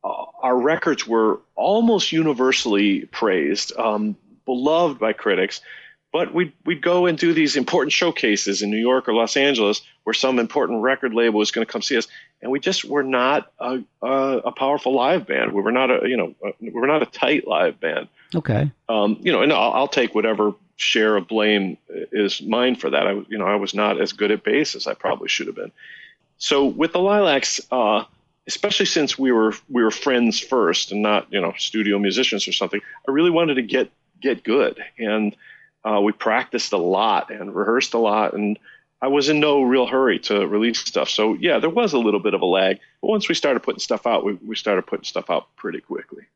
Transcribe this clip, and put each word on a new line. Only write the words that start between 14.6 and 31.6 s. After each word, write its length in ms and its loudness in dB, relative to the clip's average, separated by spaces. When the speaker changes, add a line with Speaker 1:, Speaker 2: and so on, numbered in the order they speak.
Speaker 1:
live 340 2
band. 260 0
We 80 0
were 100 0
not 200 2
a, 180 2
you 80 0
know, 160 -4
a, 60 -6
we 120 -12
were 160 -2
not 160 2
a 20 0
tight 420 -2
live 320 0
band. 280 -4
Speaker 2:
Okay. 380 0
Speaker 1:
Um, 320 2
you 100 0
know, 120 4
and 100 4
I'll, 200 2
I'll 140 2
take 280 0
whatever 380 0
share 380 2
of 120 -2
blame 500 0
is 300 0
mine 340 0
for 140 -4
that. 160 2
I, 60 0
you 80 -8
know, 80 -2
I 100 2
was 200 -2
not 260 0
as 100 -2
good 200 0
at 120 0
bass 320 0
as 120 -8
I 80 -4
probably 340 -4
should 180 -2
have 80 -8
been. 160 -12
So 260 2
with 280 0
the 60 0
Lilacs, 600 2
uh, 360 2
especially 400 -2
since 320 0
we 120 2
were, 220 4
we 160 0
were 80 4
friends 480 0
first 520 0
and 120 -2
not, 280 2
you 100 0
know, 160 -2
studio 420 -2